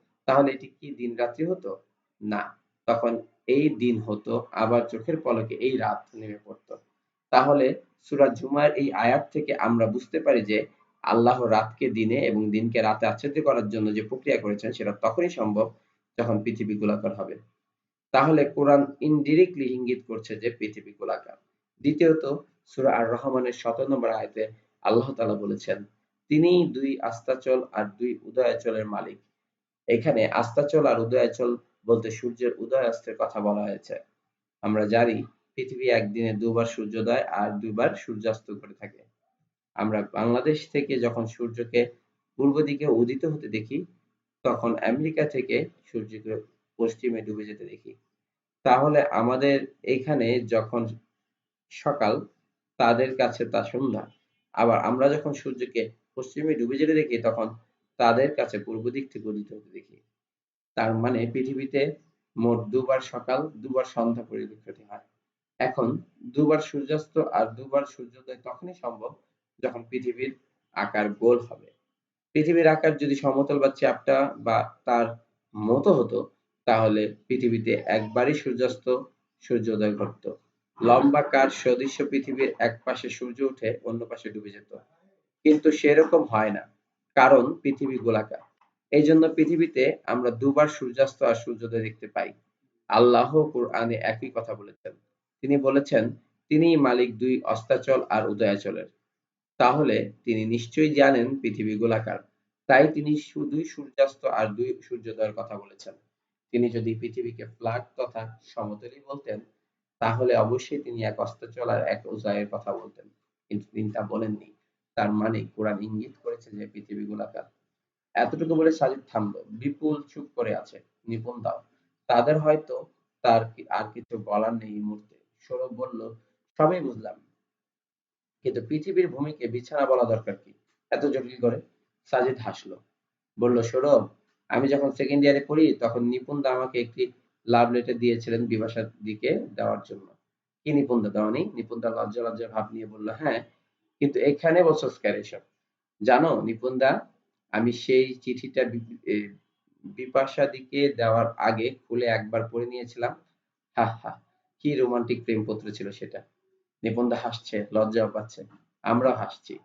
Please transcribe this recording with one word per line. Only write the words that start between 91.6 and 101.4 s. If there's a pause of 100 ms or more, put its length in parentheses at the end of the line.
দেখতে
পাই। (560)
আল্লাহ
কোরআনে
একই
কথা
বলেছেন। (480)
তিনি
বলেছেন, (380)
"তিনিই
মালিক
দুই
অস্তাচল
আর
উদয়াচলের।" (720)
তাহলে (120)
তিনি
নিশ্চয়ই
জানেন